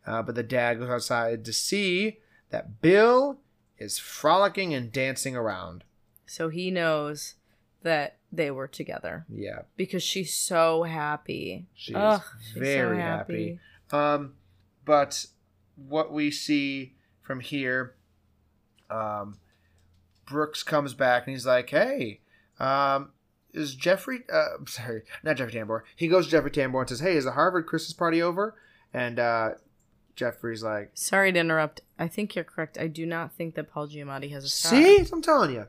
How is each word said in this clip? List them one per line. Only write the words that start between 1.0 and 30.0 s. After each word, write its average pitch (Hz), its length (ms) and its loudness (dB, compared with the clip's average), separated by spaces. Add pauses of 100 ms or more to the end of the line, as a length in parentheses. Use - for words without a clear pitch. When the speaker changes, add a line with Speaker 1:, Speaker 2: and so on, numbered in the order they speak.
Speaker 1:
to 113 80 -10
see 196 680 -2 (320)
that - 300 -8
Bill 240 560 6 (400)
is - 220 -8
frolicking 190 720 2
and 120 200 -6
dancing 131 420 -4
around. 90 480 -6 (420)
Speaker 2:
So - 220 -6
he 180 240 -4
knows 151 640 -2 (480)
that 156 320 0 (160)
they 160 180 -2
were 135 180 -6
together. - 600 -10
Speaker 1:
Yeah. 101 360 -12 (120)
Speaker 2:
Because 185 280 -4
she's 185 300 -4
so 165 500 2
happy. 156 920 -6
Speaker 1:
She - 200 -12
Speaker 2:
Ugh, 208 260 4
Speaker 1:
is - 240 -20
Speaker 2:
she's - 80 -16
so 117 80 -10
Speaker 1:
very 135 400 0
Speaker 2:
happy. 170 580 -6 (320)
Speaker 1:
happy. 147 60 0 (180)
Um, 143 200 -8 (500)
but 143 400 2 (500)
what 147 380 -4
we 147 180 0
see 139 640 -4 (260)
from 131 200 -8
here, 127 520 -4 (960)
um, 104 480 -6 (880)
Brooks 151 380 -4
comes 143 300 0
back 123 340 4
and 135 80 -8
he's 123 100 -10
like, 127 240 2
"Hey, 160 520 0 (380)
um, 139 520 2 (420)
is 147 220 -6
Jeffrey, 190 560 0
uh, 156 280 2
I'm 143 80 -14
sorry, 117 360 -8 (200)
not 151 140 -2
Jeffrey 117 160 -6
Tambor." 113 280 -4 (140)
He 170 120 -2
goes 175 180 6
to 131 60 -2
Jeffrey 143 200 4
Tambor 131 300 0
and 123 80 -4
says, 123 100 -6
"Hey, 175 160 2
is 135 100 2
the 127 60 -2
Harvard 170 340 2
Christmas - 280 -4
party 165 280 0
over?" 185 340 -2 (380)
And, 123 260 -4
uh, 117 320 2 (680)